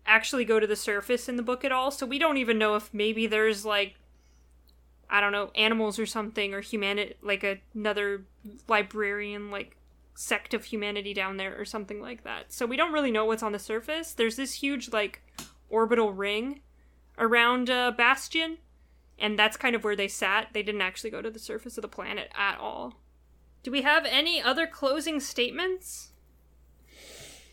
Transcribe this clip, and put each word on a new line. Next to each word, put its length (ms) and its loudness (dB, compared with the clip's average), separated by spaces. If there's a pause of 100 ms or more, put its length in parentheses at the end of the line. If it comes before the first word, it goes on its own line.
actually 400 4
go 140 4
to 80 4
the 80 0
surface 540 -2
in 80 -4
the 80 -2
book 200 -2
at 60 0
all, 220 2
so 120 -6
we 140 -4
don't 200 4
even 200 2
know 160 4
if 180 -2
maybe 360 0
there's, 360 2
like, 300 0 (1120)
I 120 4
don't 100 4
know, 240 -2
animals 440 2
or 80 -2
something, 480 -4
or 60 -6
humani-, 600 -2
like, 400 -2 (120)
another 500 -2 (420)
librarian, 840 -2
like, 240 -10 (400)
sect 380 -4
of 100 -4
humanity 500 -6
down 220 -4
there 200 -6
or 80 -8
something 380 -8
like 220 -14
that. 280 -10
So 140 -4
we 100 -2
don't 160 2
really 200 2
know 140 2
what's 180 0
on 80 -2
the 80 -6
surface. 520 -6
There's 240 2
this 180 -4
huge, 380 -4
like, 300 -2 (480)
orbital 420 4
ring 480 -4 (560)
around, 540 4
uh, 260 4
Bastion, 600 2 (640)
and 180 0
that's 180 4
kind 200 2
of 80 -2
where 100 2
they 140 -2
sat. 440 0
They 120 -4
didn't 180 -2
actually 280 -4
go 120 -8
to 80 -4
the 80 -16
surface 400 -10
of 40 -8
the 60 -10
planet 480 -8
at 220 0
all. 360 -8 (680)
Do 80 -8
we 120 0
have 220 4
any 380 2
other 240 2
closing 540 -2
statements? 880 -4 (1400)